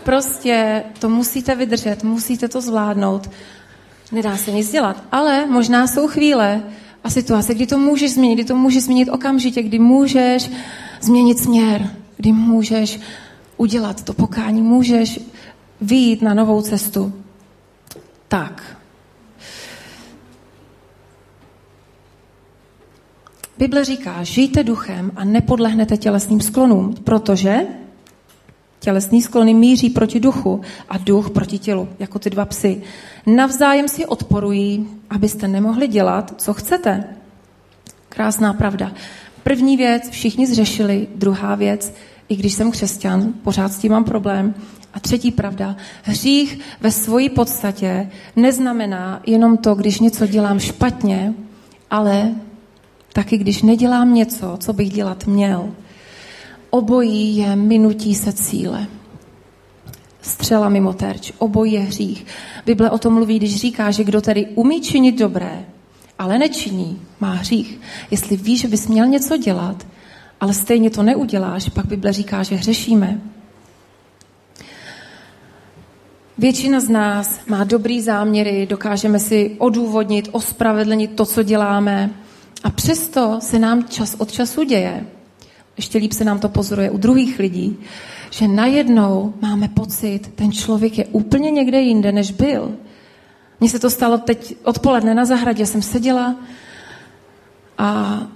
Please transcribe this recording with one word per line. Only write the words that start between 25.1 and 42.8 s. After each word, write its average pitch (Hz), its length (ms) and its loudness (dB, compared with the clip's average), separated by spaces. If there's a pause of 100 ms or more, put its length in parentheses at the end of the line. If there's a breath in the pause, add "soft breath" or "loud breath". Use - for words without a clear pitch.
a 202 80 -10
nepodlehnete 220 760 2
tělesným 208 440 0
sklonům, 214 520 2
protože 208 680 0 (1200)
tělesný 196 420 2
sklony 226 320 4
míří 240 360 6
proti 226 300 0
duchu 208 420 0 (280 loud breath)
a 190 80 -6
duch 202 320 2
proti 196 300 -4
tělu, 190 280 -4 (120)
jako 202 200 -8
ty 208 100 -2
dva 196 160 -2
psy. 196 360 -2 (440 loud breath)
Navzájem 269 600 4
si 320 180 -4
odporují, 202 840 -2 (220)
abyste 208 380 -2
nemohli 220 400 0
dělat, 190 500 0
co - 160 -4
chcete. 208 500 -2 (1080)
Krásná 214 440 0
pravda. 202 380 -2 (520 loud breath)
První 269 340 2
věc, 240 320 0
všichni 240 380 -2
zřešili, 208 680 0
druhá 196 400 -2
věc, 202 380 -2 (360 loud breath)
i 214 60 -2
když 196 180 -2
jsem 220 180 0
křesťan, 196 600 -2 (100)